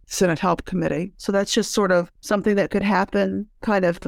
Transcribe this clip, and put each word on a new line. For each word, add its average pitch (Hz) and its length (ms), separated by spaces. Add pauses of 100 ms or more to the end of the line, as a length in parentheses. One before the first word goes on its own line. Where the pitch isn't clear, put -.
Senate 175 320
Help 175 280
Committee. 165 520
So - 140
that's 196 200
just 208 200
sort 196 200
of 175 200 (100)
something 208 340
that 196 140
could 196 140
happen 196 640 (140)
kind 202 220
of, 170 140 (100)